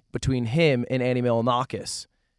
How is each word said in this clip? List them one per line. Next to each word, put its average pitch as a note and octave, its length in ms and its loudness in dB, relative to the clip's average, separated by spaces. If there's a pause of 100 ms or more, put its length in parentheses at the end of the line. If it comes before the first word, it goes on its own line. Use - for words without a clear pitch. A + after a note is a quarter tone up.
(120)
between B2+ 320 -2
him C3 440 2
and B2+ 140 0
Andy B2 200 0
Milonakis. A#2+ 840 -2 (320)